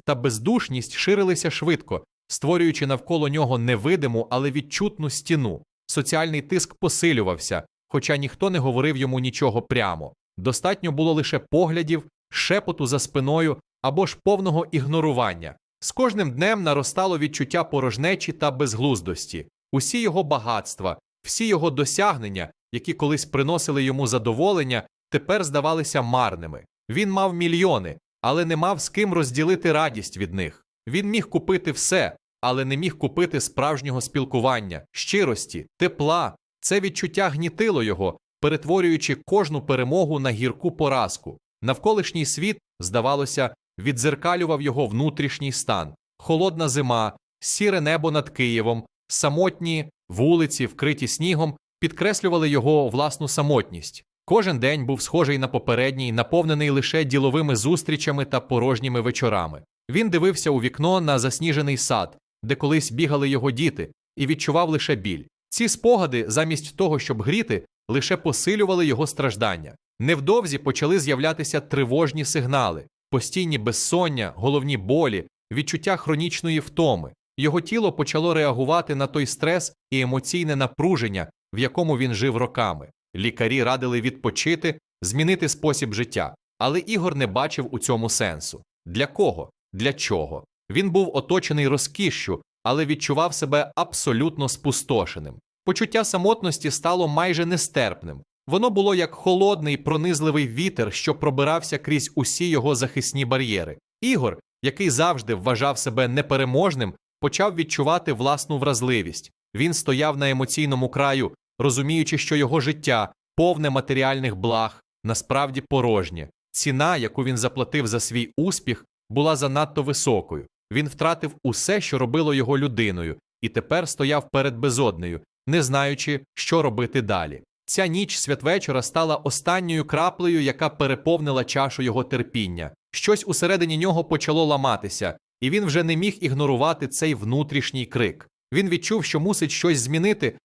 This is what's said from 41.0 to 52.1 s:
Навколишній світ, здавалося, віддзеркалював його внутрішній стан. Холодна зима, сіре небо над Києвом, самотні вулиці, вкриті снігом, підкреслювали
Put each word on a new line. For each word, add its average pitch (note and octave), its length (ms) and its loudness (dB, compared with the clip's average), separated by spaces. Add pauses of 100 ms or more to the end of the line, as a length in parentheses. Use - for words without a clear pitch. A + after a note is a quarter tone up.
Навколишній E3+ 640 0
світ, G3+ 320 -2 (220)
здавалося, C3 760 0 (240)
віддзеркалював D3 840 0
його C3+ 260 0
внутрішній C#3 640 -2
стан. E2+ 420 -2 (240)
Холодна D#3+ 520 0
зима, B2 440 0 (260)
сіре G3 420 0
небо D#3+ 300 0
над D3 180 0
Києвом, A#2 540 0 (240)
самотні E3 800 0 (200)
вулиці, C#3+ 560 2
вкриті C3+ 420 -2
снігом, D#3 500 0 (220)
підкреслювали E3+ 680 0